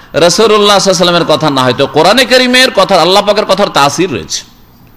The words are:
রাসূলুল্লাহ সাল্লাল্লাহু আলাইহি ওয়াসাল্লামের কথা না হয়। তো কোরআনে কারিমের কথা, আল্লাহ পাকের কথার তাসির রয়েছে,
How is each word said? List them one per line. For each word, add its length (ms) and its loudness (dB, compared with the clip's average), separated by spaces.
রাসূলুল্লাহ 160 2
সাল্লাল্লাহু 420 2
আলাইহি 200 0
ওয়াসাল্লামের 340 0
কথা 260 -2
না 120 -2
হয়। 100 0
তো 140 -2
কোরআনে 380 2
কারিমের 460 0
কথা, 240 0
আল্লাহ 280 2
পাকের 220 -2
কথার 240 -2
তাসির 440 -2
রয়েছে, 300 -10